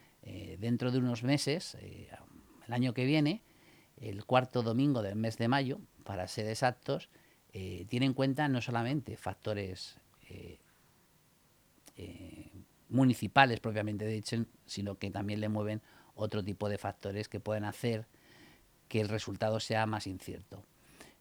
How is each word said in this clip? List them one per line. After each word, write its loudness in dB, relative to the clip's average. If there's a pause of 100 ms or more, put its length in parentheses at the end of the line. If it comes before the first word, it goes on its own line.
(220)
eh, -12
dentro 0
de 2
unos 0
meses, 0
eh, -14 (600)
el -4
año 2
que 2
viene, 4 (560)
el -8
cuarto 4
domingo 2
del -2
mes 0
de 2
mayo, 2 (240)
para -6
ser -4
exactos, -2 (420)
eh, -8
tiene 2
en 2
cuenta 2
no 2
solamente -2
factores, -6 (320)
eh, -16 (1400)
eh, -14 (380)
municipales 6
propiamente -2
dicho, 0 (200)
sino -4
que -4
también -2
le 0
mueven 0 (340)
otro -2
tipo -2
de 0
factores -4
que -6
pueden 0
hacer -2 (840)
que 2
el 0
resultado 0
sea 2
más -2
incierto. -10 (580)